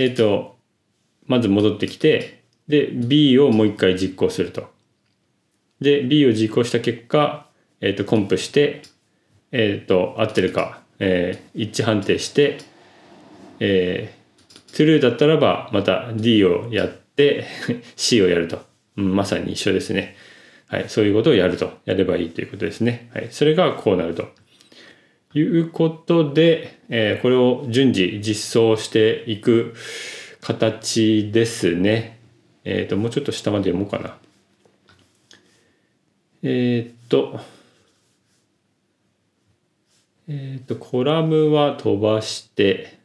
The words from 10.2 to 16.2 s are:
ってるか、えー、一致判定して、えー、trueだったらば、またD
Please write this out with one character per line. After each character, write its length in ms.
っ 80
て 100
る 100
か、 300
え 440
ー、 80
一 200
致 20
判 180
定 160
し 120
て、 280
え 540
ー、 60
true 260
だ 80
っ 80
た 100
ら 100
ば、 360
ま 100
た 320
D 300